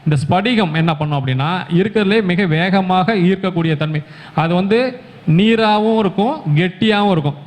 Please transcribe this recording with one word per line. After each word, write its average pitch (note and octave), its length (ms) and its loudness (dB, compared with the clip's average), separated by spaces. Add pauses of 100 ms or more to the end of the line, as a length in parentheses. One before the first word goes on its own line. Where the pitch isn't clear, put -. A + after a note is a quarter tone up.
இந்த D3+ 140 0
ஸ்படிகம் F3+ 640 0
என்ன E3 140 0
பண்ணும் D3+ 240 -4
அப்படின்னா, C3 300 -2 (240)
இருக்கிறதுலே G#3 500 2
மிக F3+ 220 0
வேகமாக F#3 720 0
ஈர்க்கக்கூடிய F3 640 0
தன்மை. D3+ 240 -4 (340)
அது E3 180 0
வந்து G3 260 2 (480)
நீராவும் G#3+ 720 2
இருக்கும், G#3+ 360 0 (200)
கெட்டியாவும் G3+ 560 0
இருக்கும். C#3+ 340 -2